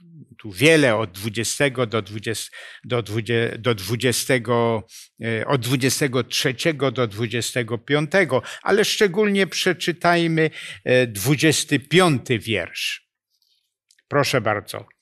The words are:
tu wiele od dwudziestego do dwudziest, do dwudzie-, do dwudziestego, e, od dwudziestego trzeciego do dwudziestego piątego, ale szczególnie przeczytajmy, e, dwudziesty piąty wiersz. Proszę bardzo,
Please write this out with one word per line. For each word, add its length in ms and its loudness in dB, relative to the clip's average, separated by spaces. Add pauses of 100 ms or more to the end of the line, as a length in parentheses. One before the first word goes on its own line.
(380)
tu 140 -14
wiele 460 6
od 140 -4
dwudziestego 720 -2
do 160 -2
dwudziest, 500 -8 (320)
do 200 -2
dwudzie-, 560 -2
do 160 0
dwudziestego, 1120 0 (360)
e, 240 -4
od 140 0
dwudziestego 640 0
trzeciego 680 -2
do 160 -2
dwudziestego 680 -4
piątego, 640 0 (220)
ale 220 2
szczególnie 640 2
przeczytajmy, 1000 0 (340)
e, 240 4
dwudziesty 720 2
piąty 600 2
wiersz. 720 -6 (960)
Proszę 340 2
bardzo, 440 -4 (160)